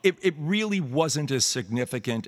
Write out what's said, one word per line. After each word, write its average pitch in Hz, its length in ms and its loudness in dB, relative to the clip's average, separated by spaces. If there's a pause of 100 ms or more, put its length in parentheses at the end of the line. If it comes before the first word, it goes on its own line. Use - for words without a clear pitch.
It, 185 220 4
it 180 160 2
really 202 420 0
wasn't 147 480 0
as 135 160 2
significant 117 840 -2